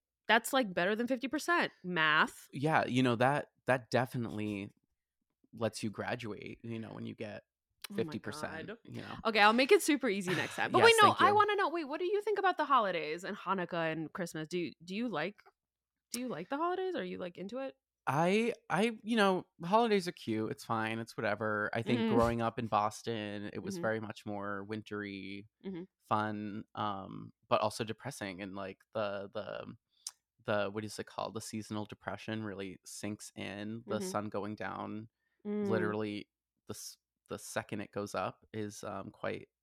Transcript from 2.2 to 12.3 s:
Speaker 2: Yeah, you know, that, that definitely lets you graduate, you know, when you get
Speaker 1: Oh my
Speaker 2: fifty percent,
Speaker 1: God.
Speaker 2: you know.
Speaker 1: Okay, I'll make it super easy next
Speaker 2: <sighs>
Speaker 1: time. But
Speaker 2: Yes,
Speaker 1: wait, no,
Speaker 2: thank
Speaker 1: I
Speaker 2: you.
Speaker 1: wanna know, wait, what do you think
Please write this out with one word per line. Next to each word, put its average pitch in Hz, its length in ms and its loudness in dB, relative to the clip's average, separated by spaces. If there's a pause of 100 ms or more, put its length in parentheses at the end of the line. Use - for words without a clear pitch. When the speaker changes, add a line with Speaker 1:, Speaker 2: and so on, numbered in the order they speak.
Speaker 2:
Yeah, 143 340 2
you 123 160 2
know, 120 140 4
that, 135 320 2 (180)
that 123 240 0
definitely 107 800 -2 (840)
lets 113 260 -2
you 110 80 -2
graduate, 107 720 -6
you 117 160 -8
know, 107 160 -10
when 113 120 -8
you 107 80 -10
get 104 300 -10 (460)
Speaker 1:
Oh 202 40 -14
my - 20 -4
Speaker 2:
fifty 160 220 -4
percent, 160 500 -8
Speaker 1:
God. 214 160 -12
Speaker 2:
you 117 180 -12
know. 107 240 -10
Speaker 1:
Okay, 220 140 4
I'll 208 120 10
make 254 200 6
it 392 100 8
super 294 260 2
easy 190 260 0
next - 220 -2
Speaker 2:
<sighs> - 0 -
Speaker 1:
time. - 160 0
But 359 60 6
Speaker 2:
Yes, 403 60 8
Speaker 1:
wait, 466 180 12
no, 403 60 10
Speaker 2:
thank - 120 4
Speaker 1:
I 359 100 8
Speaker 2:
you. 415 40 4
Speaker 1:
wanna 415 220 6
know, 381 140 2
wait, 330 180 -4
what 311 120 -6
do 359 60 -2
you 415 160 2
think 415 160 0